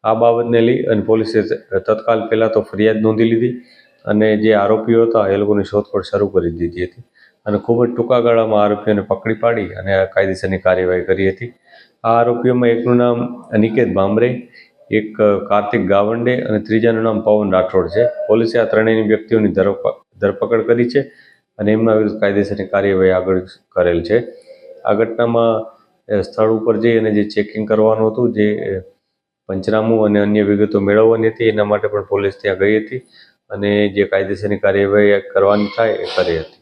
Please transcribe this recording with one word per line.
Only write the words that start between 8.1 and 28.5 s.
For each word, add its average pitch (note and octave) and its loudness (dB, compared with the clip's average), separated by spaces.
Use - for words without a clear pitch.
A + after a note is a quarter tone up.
ગાળામાં A2+ 2
આરોપીઓને G#2 0
પકડી G2 -4
પાડી A2 -2
અને F#2+ -4
આ F#2+ 2
કાયદેસરની F#2+ -2
કાર્યવાહી F2+ 0
કરી F#2+ 0
હતી. A#2+ -6
આ A2+ 0
આરોપીઓમાં B2 2
એકનું A#2 2
નામ A#2+ 0
અનિકેત A2 0
ભામરે, G#2+ 0
એક, G#2+ -4
અ, G#2 4
કાર્તિક G2+ -2
ગાવંડે A#2 0
અને G#2+ -2
ત્રીજાનું A2+ 0
નામ A2 -2
પવન G#2+ 0
રાઠોડ F#2 0
છે. A2+ 0
પોલીસે A2+ 0
આ A2+ 2
ત્રણેયની A2 0
વ્યક્તિઓની A2 0
ધરપ-, - -2
ધરપકડ G#2+ 0
કરી A#2+ 0
છે C#3 0
અને G#2 0
એમના A2 2
વિરુદ્ધ G#2+ 0
કાયદેસરની G2+ -2
કાર્યવાહી G2 2
આગળ F#2 0
કરેલ F2 0
છે. A2+ -2
આ - 0
ઘટનામાં, A2+ 0
અ, G2+ 0
સ્થળ A2 -2
ઉપર A2 0
જઈ A2+ 2
અને G#2+ 0
જે G#2 0
ચેકિંગ G#2 -4
કરવાનું A2 2
હતું, A#2+ -2
જે, G#2 -2